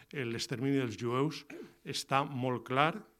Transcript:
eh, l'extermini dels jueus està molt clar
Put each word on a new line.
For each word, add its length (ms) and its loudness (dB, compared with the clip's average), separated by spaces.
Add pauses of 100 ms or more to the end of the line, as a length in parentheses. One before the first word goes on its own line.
(100)
eh, 140 -4
l'extermini 540 0
dels 200 0
jueus 460 0 (400)
està 400 0
molt 420 -2
clar 280 4 (260)